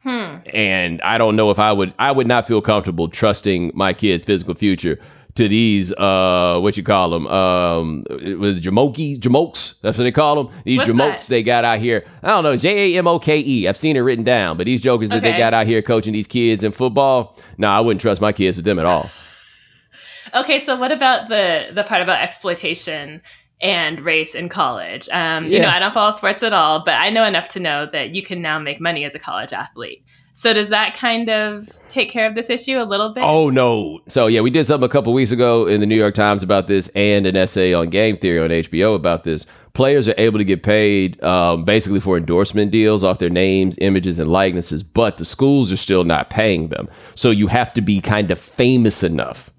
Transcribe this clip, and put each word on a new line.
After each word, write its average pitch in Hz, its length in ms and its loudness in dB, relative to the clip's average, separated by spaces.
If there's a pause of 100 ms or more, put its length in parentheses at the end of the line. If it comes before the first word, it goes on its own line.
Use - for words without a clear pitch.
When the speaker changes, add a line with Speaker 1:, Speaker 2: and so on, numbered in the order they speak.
Speaker 1:
Hmm. 220 340 -6 (160)
Speaker 2:
And 95 500 0
I 110 160 0
don't 110 180 2
know 107 140 4
if 98 80 2
I 107 140 4
would, 95 260 0
I 135 120 0
would 131 160 2
not 120 220 2
feel 110 120 2
comfortable 95 480 -2
trusting 95 680 0
my 95 180 0
kid's 87 320 0
physical 90 300 -2
future 90 440 -2 (360)
to 113 140 2
these, 101 500 2
uh, 90 640 2
what 101 180 0
you 98 40 -10
call 92 320 2
'em, 80 120 -4
um, 87 760 0 (180)
it 90 160 -8
was 98 200 0
Jamoke, 127 600 -2
Jamokes, 135 640 0
that's 110 160 -2
what 123 60 0
they 123 80 2
call 147 280 2
'em. 123 80 -6 (160)
These 127 140 0
Speaker 1:
What's 127 120 0
Speaker 2:
Jamokes 139 360 0
Speaker 1:
that? - 20 -18
Speaker 2:
they 120 140 0
got 120 240 2
out 113 120 2
here. 113 260 -2 (180)
I 156 60 -4
don't 196 160 2
know, 143 120 2
J 190 380 0
A 185 40 2
M 180 80 0
O 170 120 2
K 151 260 0
E. 117 240 0
I've 101 80 -2
seen 156 200 0
it 127 40 0
written 120 240 0
down, 104 320 0
but 90 80 -4
these 120 160 -2
jokers 113 300 0
that 110 120 -2
they 113 80 2
Speaker 1:
Okay. 113 80 -2
Speaker 2:
got 113 140 2
out 113 140 2
here 110 160 2
coaching 110 320 -2
these 107 120 -4
kids 113 380 0
in 104 80 0
football, 127 640 0 (220)
nah, 101 180 2
I 107 60 4
wouldn't 113 180 2
trust 101 220 0
my 104 100 2
kids 92 240 0
with 85 80 -10
them 98 140 0
at 80 80 0
all. 85 280 0
Speaker 1:
<laughs> - 60 -20 (1120)
Okay, 269 240 0
so 285 180 -4
what 254 160 -2
about 262 360 0
the, 185 440 0
the 196 120 -4
part 196 180 0
about 175 180 0
exploitation 165 1000 -8 (400)
and 165 380 -2
race 156 340 -2
in 175 140 -8
college? 120 640 -6
Um, 160 340 -4
you 160 140 -2
Speaker 2:
Yeah. - 40 4
Speaker 1:
know, 196 60 2
I 175 100 2
don't 196 160 -2
follow 208 180 2
sports 202 300 -4
at 226 100 -2
all, 160 320 2
but 170 100 2
I 170 160 0
know 226 140 2
enough 175 260 -2
to 190 100 -12
know 147 320 -4
that 135 220 -6
you 190 80 -6
can 180 200 -10
now 156 160 -4
make 147 220 -8
money 165 240 -4
as 143 100 -10
a 151 40 -14
college 110 340 -10
athlete. 107 500 -14 (320)
So 226 180 0
does 208 160 0
that 214 260 -2
kind 233 360 -2
of 214 360 -4 (220)
take 220 220 -4
care 220 160 -2
of 214 80 -4
this 226 160 -6
issue 247 280 -4
a 240 60 -2
little 208 300 -4
bit? 254 80 -4
Speaker 2:
Oh, 156 260 2
no. 117 600 0
So, 120 180 2
yeah, 113 160 4
we 127 80 2
did 147 160 2
something 135 180 2
a 123 80 -2
couple 120 220 2
weeks 127 160 2
ago 117 360 2
in 104 140 2
the 104 60 2
New 110 100 2
York 104 180 2
Times 104 280 2
about 95 240 0
this 98 220 0
and 101 380 2
an 92 100 0
essay 92 360 2
on 85 160 0
game 101 300 0
theory 85 260 0
on 82 60 0
H 82 200 -2
B 82 140 0
O 110 80 4
about 82 320 -2
this. 78 220 -4 (260)
Players 135 360 2
are 110 100 2
able 110 200 2
to 104 60 2
get 95 180 0
paid, 104 600 2
um, 87 420 2
basically 101 360 2
for 92 180 0
endorsement 95 540 0
deals 107 320 2
off 92 160 0
their 87 100 0
names, 95 500 2
images, 92 380 0
and 78 120 -2
likenesses, 90 520 0
but 110 360 0
the 82 60 -10
schools 135 480 2
are 95 60 -2
still 92 260 2
not 82 240 0
paying 92 400 0
them. - 200 -8 (260)
So - 160 2
you 104 160 2
have 117 280 0
to 123 60 0
be 101 200 0
kind 104 300 -2
of 90 80 -2
famous 123 640 0
enough 65 560 -6